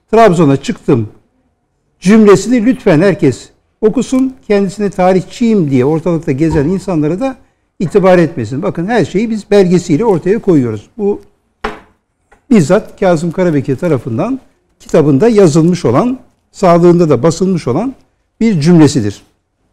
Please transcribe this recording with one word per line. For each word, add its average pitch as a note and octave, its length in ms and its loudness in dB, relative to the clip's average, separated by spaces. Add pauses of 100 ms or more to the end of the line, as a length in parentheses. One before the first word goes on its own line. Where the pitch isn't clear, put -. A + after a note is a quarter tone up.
(120)
"Trabzon'a F3 460 4
çıktım" B2 500 -4 (920)
cümlesini G#3 640 4
lütfen F3+ 360 0
herkes E3+ 480 -2 (320)
okusun. C4 520 -2 (140)
Kendisine G3+ 420 -2
tarihçiyim F#3 840 0
diye B2+ 140 2
ortalıkta D#3+ 460 -4
gezen D3 340 -2
insanlara F3 540 -4
da C4 160 -6 (440)
itibar F#3 380 2
etmesin. C3+ 440 -4
Bakın F3 260 -6
her A3 180 0
şeyi A3 240 -4
biz G#3+ 220 -8
belgesiyle F3+ 540 0
ortaya F#3+ 340 -2
koyuyoruz. A#2+ 580 -2
Bu G3+ 240 -6 (1300)
bizzat F#3+ 500 0
Kazım F3 320 -2
Karabekir D3 440 -2
tarafından C#3+ 640 -4 (400)
kitabında D#3+ 500 0
yazılmış E3+ 560 2
olan, G3 340 -2 (320)
sağlığında F3 580 2
da B2 140 0
basılmış E3 440 -2
olan G3+ 280 -4 (460)
bir G#3+ 200 0
cümlesidir. C#3+ 600 2 (520)